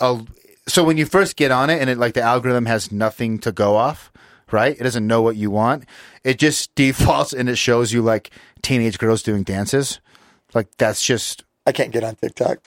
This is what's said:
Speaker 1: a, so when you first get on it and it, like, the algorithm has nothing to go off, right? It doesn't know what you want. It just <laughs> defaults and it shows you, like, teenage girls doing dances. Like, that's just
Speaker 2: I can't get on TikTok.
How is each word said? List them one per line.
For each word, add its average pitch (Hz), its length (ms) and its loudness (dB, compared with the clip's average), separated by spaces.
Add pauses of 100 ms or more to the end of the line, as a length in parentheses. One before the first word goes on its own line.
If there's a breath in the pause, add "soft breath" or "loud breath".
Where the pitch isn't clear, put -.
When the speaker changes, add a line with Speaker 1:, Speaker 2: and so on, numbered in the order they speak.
Speaker 1:
a, 123 240 0 (420)
so 180 160 2
when 160 140 2
you 151 80 0
first 185 300 0
get 139 160 2
on 131 180 2
it 165 120 0
and 131 80 0
it, 123 80 0
like, 120 160 0
the 123 80 -2
algorithm 120 440 0
has 113 260 -2
nothing 110 480 -2
to 113 120 -4
go 104 240 2
off, 131 360 -2 (400 soft breath)
right? 120 280 2
It 120 40 -6
doesn't 120 220 -2
know 117 160 2
what 113 140 0
you 104 160 -4
want. 117 320 0 (400 loud breath)
It 127 160 0
just - 360 0
<laughs> - 0 -
defaults 143 580 2
and 123 160 -2
it 117 80 -2
shows 120 340 2
you, 117 100 0
like, 110 300 0 (300 soft breath)
teenage 113 360 0
girls 113 240 2
doing 104 220 -2
dances. 98 560 -2 (540 soft breath)
Like, 113 240 -4
that's 110 260 0
just - 400 -4 (220)
Speaker 2:
I 139 80 2
can't 120 180 -2
get 117 120 -2
on 113 120 -6
TikTok. - 520 -2